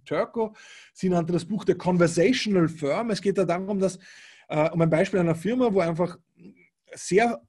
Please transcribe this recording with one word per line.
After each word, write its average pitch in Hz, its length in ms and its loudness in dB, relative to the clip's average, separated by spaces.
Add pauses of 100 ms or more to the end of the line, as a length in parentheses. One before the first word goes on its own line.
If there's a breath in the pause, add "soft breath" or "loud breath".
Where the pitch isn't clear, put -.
Turco. 214 480 -4 (400 loud breath)
Sie 190 160 -2
nannte 170 240 0
das 165 120 -2
Buch 196 200 -6
The 175 80 2
Conversational 180 920 2
Firm. 160 420 -4
Es 196 140 -4
geht 196 160 0
da 185 60 2
darum, 190 340 -2
dass, 185 180 -2 (520 loud breath)
äh, 156 200 2
um 170 120 -2
ein 165 100 4
Beispiel 185 280 2
einer 170 140 2
Firma, 233 400 0
wo 190 60 2
einfach 170 400 -2 (720)
sehr 226 560 0